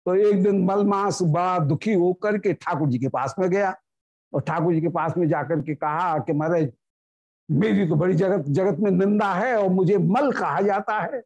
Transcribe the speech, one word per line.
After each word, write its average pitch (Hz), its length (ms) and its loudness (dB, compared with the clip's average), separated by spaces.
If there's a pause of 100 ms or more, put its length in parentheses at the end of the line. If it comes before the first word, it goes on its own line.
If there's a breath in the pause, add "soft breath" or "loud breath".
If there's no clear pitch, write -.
तो 180 100 0
एक 202 280 4
दिन 202 220 2
मल 202 200 2
मास 202 360 0
बड़ा 180 380 0
दुखी 160 340 0
होकर 185 440 0
के 190 160 0
ठाकुर 156 340 -4
जी 123 120 0
के 131 80 -2
पास 131 320 -4
में 185 100 0
गया 196 300 -2 (540)
और 139 80 -2
ठाकुर 165 320 -2
जी 160 80 0
के 170 60 0
पास 160 300 -2
में 175 100 0
जाकर 147 340 -2
के 151 140 -6
कहा 156 440 -2
कि 156 140 -4
महाराज, 156 400 0 (760)
मेरी 196 360 2
तो 160 80 0
बड़ी 180 180 2
जगत, 180 320 0
जगत 170 340 0
में 202 120 2
निंदा 196 420 2
है 220 300 0
और 190 60 0
मुझे 185 280 2
मल 226 340 2
कहा 175 300 -2
जाता 208 380 -2
है, 254 260 -6